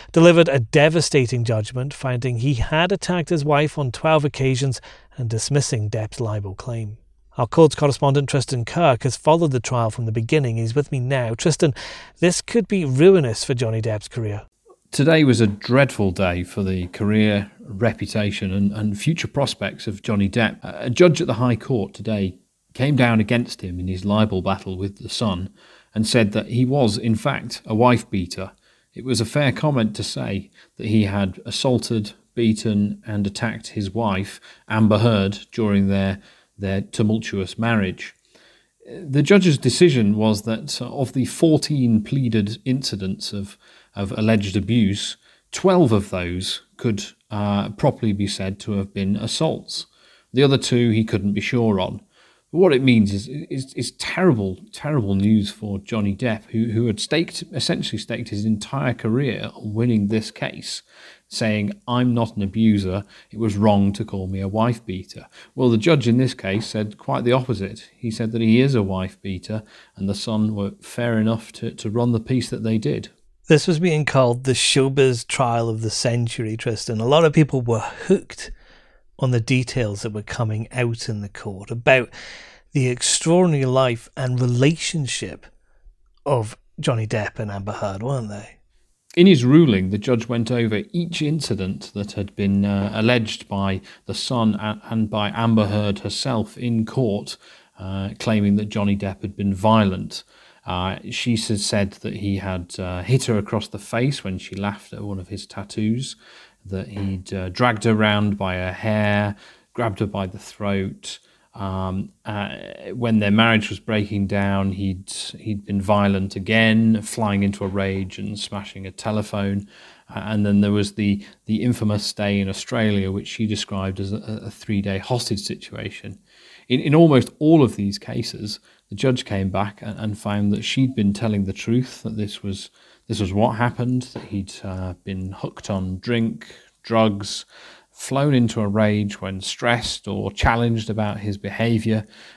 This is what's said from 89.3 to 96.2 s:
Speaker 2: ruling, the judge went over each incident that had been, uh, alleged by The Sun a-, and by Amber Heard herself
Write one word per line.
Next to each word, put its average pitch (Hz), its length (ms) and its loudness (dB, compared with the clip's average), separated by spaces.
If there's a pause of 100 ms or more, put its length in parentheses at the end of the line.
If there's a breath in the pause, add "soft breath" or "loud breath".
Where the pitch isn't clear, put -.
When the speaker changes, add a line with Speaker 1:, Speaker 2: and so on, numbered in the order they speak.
Speaker 2:
ruling, 123 460 6
the 104 60 0
judge 110 300 0
went 117 240 -2
over 113 300 0 (100)
each 170 300 -4
incident 104 720 -4
that 101 180 -6
had 95 240 -6
been, 98 300 2
uh, 101 280 0
alleged 110 540 0
by 98 320 -2 (260 loud breath)
The 98 80 -8
Sun 113 420 0
a-, 107 340 -6
and 110 200 -2
by 104 240 -2
Amber 113 340 2
Heard 104 320 -2
herself 110 580 -6